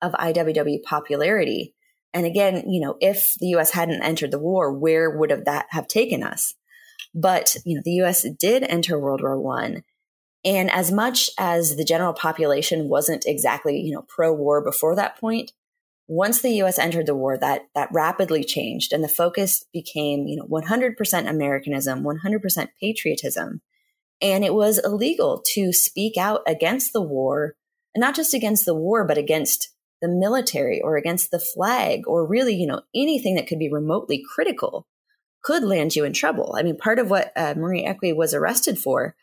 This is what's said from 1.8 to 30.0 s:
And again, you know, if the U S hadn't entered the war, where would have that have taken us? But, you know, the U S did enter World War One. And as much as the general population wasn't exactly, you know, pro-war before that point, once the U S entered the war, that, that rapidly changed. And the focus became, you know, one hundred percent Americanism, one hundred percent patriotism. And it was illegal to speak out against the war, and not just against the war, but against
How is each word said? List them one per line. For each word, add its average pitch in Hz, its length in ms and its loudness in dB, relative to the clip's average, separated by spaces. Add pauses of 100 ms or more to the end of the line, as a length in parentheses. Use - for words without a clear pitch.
And 170 140 0
again, 185 420 2
you 185 120 0
know, 143 200 -4
if 196 400 2
the - 60 -2
U 175 120 2
S 160 120 2
hadn't 170 320 -2
entered 156 300 -2
the 143 60 -2
war, 170 320 0
where 160 400 2
would 151 200 0
have 139 160 0
that 143 240 -2
have 151 180 -6
taken 240 340 0
us? - 320 -6 (600)
But, 175 500 2
you 170 100 -2
know, 143 80 -4
the 170 100 -2
U 185 120 2
S 180 220 2 (120)
did 233 260 2
enter 170 340 0
World 139 240 -2
War 135 180 -2
One. 127 420 -4 (640)
And 190 260 2
as 180 220 2
much 240 460 2
as 170 380 2
the 156 80 0
general 165 280 2
population 156 800 0
wasn't 147 360 2
exactly, 143 540 0
you 151 140 -4
know, 151 100 -10 (100)
pro-war 147 480 2
before 156 340 0
that - 220 -2
point, 226 340 -4 (560)
once 196 340 2
the 254 80 2
U 208 160 4
S 185 120 2
entered 165 280 0
the 147 80 2
war, 135 240 0
that, 139 240 0 (120)
that 143 180 -2
rapidly 160 520 2
changed. 127 480 -4
And 156 100 2
the 151 60 -2
focus 175 640 0
became, 147 540 -4
you 147 100 -6
know, - 80 -8
one 156 200 -2
hundred 233 320 0
percent 190 320 -2
Americanism, 139 720 -2
one 147 160 -2
hundred 196 240 -2
percent 180 280 -2 (100)
patriotism. - 800 -4 (580)
And 196 240 2
it 180 100 2
was 208 300 4
illegal 208 580 0 (120)
to 190 180 0
speak 208 440 0
out 196 300 0
against 165 460 0
the 214 100 0
war, 143 520 -2 (400)
and 208 60 0
not 269 140 2
just 311 200 0
against 214 320 2
the 170 80 2
war, 190 300 2
but 151 140 2
against 151 520 0 (300)